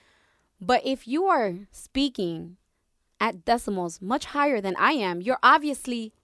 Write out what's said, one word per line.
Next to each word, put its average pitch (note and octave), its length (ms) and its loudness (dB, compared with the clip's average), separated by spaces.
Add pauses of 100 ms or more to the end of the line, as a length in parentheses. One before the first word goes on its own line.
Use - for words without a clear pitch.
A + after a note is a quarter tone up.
(600)
But A3 260 2
if C4 220 -4
you D4+ 160 0
are C4 300 2 (180)
speaking F3+ 840 -4 (640)
at G#3 240 -2
decimals G3 560 -2
much A#3 260 -2
higher C#4+ 340 0
than F#3+ 180 -4
I A3 140 4
am, F#3 300 -2
you're A#3+ 200 -2
obviously B3+ 680 2 (120)